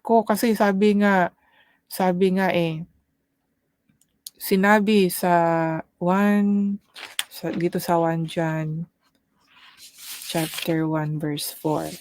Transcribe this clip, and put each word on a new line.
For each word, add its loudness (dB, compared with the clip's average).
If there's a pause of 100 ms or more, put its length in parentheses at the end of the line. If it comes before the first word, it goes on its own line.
ko 2
kasi 0
sabi 4
nga, 4 (560)
sabi 0
nga 0
eh, -2 (1500)
sinabi 4
sa 0 (720)
one, 2 (480)
sa, -8
dito -4
sa 0
one -2
John -6 (1400)
chapter -4
one -4
verse -6
four, -4 (140)